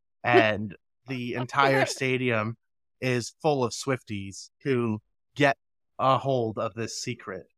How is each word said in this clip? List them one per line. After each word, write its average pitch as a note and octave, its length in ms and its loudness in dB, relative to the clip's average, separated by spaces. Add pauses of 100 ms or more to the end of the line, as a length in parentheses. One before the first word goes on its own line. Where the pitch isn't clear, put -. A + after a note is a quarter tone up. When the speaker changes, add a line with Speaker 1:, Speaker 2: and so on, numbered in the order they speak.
Speaker 1:
<laughs> - 140 -20
Speaker 2:
And G#2+ 520 4 (320)
the B2 260 -6
entire C3+ 520 2
Speaker 1:
<laughs> - 120 -6
Speaker 2:
stadium B2 600 0 (420)
is B2 420 -2
full C#3+ 220 2
of A2 80 0
Swifties G2+ 800 -8 (140)
who A#2+ 360 0 (360)
get C#3+ 220 2 (400)
a C3 220 2
hold B2 400 -2
of A2 160 -4
this A2+ 260 -8
secret G#2 460 -10 (100)